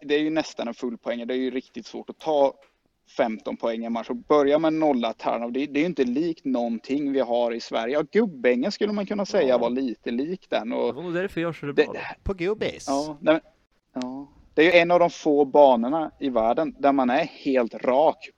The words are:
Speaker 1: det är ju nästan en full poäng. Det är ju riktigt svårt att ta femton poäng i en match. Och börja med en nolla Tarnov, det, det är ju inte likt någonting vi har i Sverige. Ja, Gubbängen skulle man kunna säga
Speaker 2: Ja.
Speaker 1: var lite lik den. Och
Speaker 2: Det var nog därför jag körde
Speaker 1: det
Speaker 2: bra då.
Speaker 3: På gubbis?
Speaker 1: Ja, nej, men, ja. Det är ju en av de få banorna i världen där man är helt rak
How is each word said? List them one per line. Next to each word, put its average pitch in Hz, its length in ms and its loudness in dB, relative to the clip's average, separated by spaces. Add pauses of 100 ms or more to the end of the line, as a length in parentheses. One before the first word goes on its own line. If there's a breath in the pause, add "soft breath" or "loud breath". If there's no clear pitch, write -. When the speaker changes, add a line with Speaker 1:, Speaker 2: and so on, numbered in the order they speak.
Speaker 1:
det 139 120 -2
är 147 60 4
ju 156 100 -2
nästan 151 380 -4
en 117 60 -8
full 120 240 -8
poäng. 117 280 -8
Det 123 80 -4
är 127 40 -2
ju 131 120 -4
riktigt 123 360 -10
svårt 113 240 -14
att - 80 -16
ta 143 360 2 (600)
femton 110 400 -2
poäng 117 260 -4
i 113 40 -8
en 117 60 -4
match. 117 180 -4
Och 127 60 -6
börja 143 420 4
med 160 100 0
en 156 100 0
nolla 127 340 2
Tarnov, 120 400 -4
det, 135 140 -4
det 143 120 -4
är - 20 4
ju 160 60 2
inte 147 180 0
likt 151 400 -4
någonting 127 680 -4
vi 135 80 0
har 120 320 0
i 117 80 -6
Sverige. 123 340 -4
Ja, 151 180 0
Gubbängen 151 600 2
skulle 214 200 -2
man 202 140 -4
kunna 202 200 -4
säga 175 220 2
Speaker 2:
Ja. 123 100 4
Speaker 1:
var 117 120 0
lite 127 400 -6
lik 143 400 -6
den. 117 220 -4
Och 127 140 -2
Speaker 2:
Det 120 60 -2
var 131 100 -12
nog 175 120 -6
därför 170 260 -4
jag 165 140 -4
körde 143 180 -10
Speaker 1:
det - 120 4
Speaker 2:
bra 247 80 -8
då. 214 80 -10 (220)
Speaker 3:
På 202 120 -4
gubbis? 190 540 -6
Speaker 1:
Ja, 147 320 -2
nej, 156 140 4
men, - 680 -10
ja. 131 260 -12 (260)
Det 147 80 4
är 170 120 6
ju 175 60 8
en 170 100 4
av 175 100 6
de 175 100 4
få 147 340 2
banorna 135 640 4 (100)
i 143 100 -4
världen 120 480 0
där 139 140 4
man 131 180 2
är 151 140 0
helt 127 500 -2
rak 127 640 0